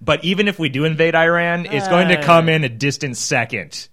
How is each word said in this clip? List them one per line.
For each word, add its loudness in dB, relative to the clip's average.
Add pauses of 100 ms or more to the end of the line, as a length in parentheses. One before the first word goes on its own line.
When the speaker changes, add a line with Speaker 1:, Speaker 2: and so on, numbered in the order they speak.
Speaker 1:
But -2
even 0
if -4
we -4
do -2
invade 0
Iran, 0
it's -4
going 2
to 2
Speaker 2:
Uh, -6
Speaker 1:
come 6
in 2
a -2
distant -4
second -6